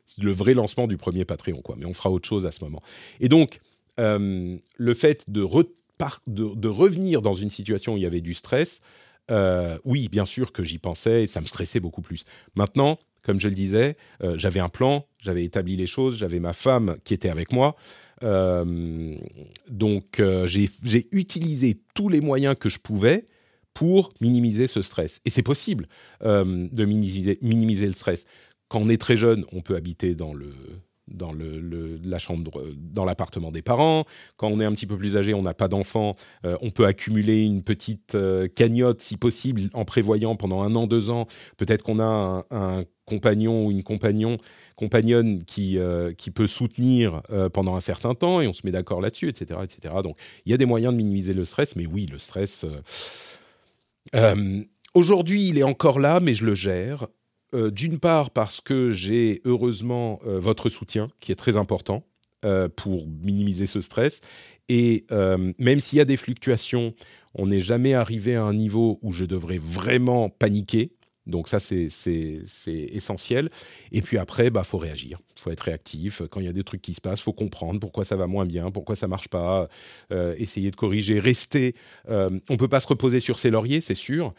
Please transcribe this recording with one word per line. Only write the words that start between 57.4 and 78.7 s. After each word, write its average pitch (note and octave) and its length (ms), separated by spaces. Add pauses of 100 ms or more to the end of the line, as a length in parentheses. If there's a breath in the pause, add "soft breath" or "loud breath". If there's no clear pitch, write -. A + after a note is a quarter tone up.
Euh, A2 180
d'une D3+ 260
part D#3+ 320
parce G#2+ 300
que B2+ 320
j'ai G#2 540
heureusement, A#2+ 800
euh, F#2+ 100
votre G#2+ 300
soutien G#2+ 400 (140)
qui - 100
est F#2 40
très A2 200
important, G2+ 480 (400)
euh, F#2+ 240
pour E2+ 400
minimiser G2 600
ce G#2 120
stress. B2+ 400 (480 loud breath)
Et, A#2+ 460
euh, F#2 440
même B2+ 220
s'il - 180
y D3 40
a C#3+ 40
des C3+ 120
fluctuations, A#2+ 760 (420 loud breath)
on F#2+ 120
n'est G2 140
jamais A#2+ 320
arrivé A#2 420
à A2+ 80
un G#2 100
niveau A2 480
où G2+ 120
je F2 100
devrais F2 360
vraiment A#2 720
paniquer. A2 600 (360)
Donc E2+ 200
ça, G#2 120
c'est, F2+ 300
c'est, D#2+ 560
c'est - 280
essentiel. G#2+ 760 (420 loud breath)
Et G#2 100
puis G#2+ 160
après, A#2 320
bah, G#2 140
faut F2+ 160
réagir. D2+ 400 (160)
Faut - 160
être D#2+ 100
réactif. E2+ 680
Quand G2+ 80
il F#2+ 60
y F2 40
a F2 40
des F#2+ 100
trucs - 180
qui E2+ 120
se - 80
passent, F#2+ 200
faut G#2+ 120
comprendre F#2+ 460
pourquoi G2+ 260
ça G#2 100
va F#2 100
moins F#2+ 200
bien, F2 260